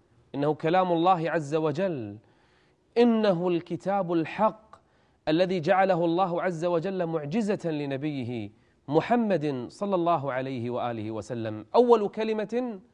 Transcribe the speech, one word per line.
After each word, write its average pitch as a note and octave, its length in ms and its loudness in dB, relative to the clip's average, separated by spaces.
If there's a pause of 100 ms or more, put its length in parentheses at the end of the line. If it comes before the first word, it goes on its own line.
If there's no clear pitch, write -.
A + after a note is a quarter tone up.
(360)
إنه C#3+ 180 0
كلام F3 380 2
الله E3 400 2
عز D3+ 240 -2
وجل، D3+ 640 -2 (800)
إنه G#3+ 500 4
الكتاب F3 680 -2
الحق F#3 600 -2 (520)
الذي F3 320 2
جعله F#3 460 2
الله E3+ 360 0
عز E3+ 240 -4
وجل F3 400 -2
معجزة E3 680 -2
لنبيه C3+ 920 -6 (240)
محمد D3+ 840 2
صلى G3+ 260 -4
الله E3 380 0
عليه C3 360 -4
وآله A#2 420 -4
وسلم A2 540 -8 (100)
أول A#3 340 4
كلمة A3 720 -4 (140)